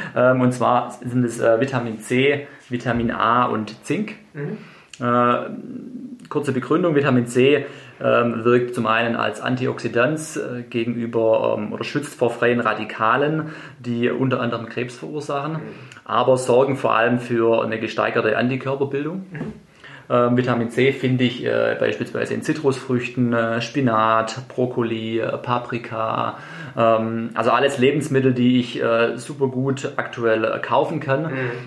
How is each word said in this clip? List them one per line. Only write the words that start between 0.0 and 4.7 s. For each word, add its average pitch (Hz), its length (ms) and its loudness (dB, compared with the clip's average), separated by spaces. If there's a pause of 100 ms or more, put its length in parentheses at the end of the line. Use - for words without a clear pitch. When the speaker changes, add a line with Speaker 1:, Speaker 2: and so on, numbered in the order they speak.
Speaker 1:
Ähm, 127 280 4
und 123 100 4
zwar 120 500 0
sind 123 220 0
es, 113 160 -4
äh, 113 180 4
Vitamin 117 420 -2
C, 139 460 0 (220)
Vitamin 120 420 -2
A 117 360 2
und 110 400 -6
Zink. 190 300 -4 (180)
Speaker 2:
Mhm. 156 240 -8 (460)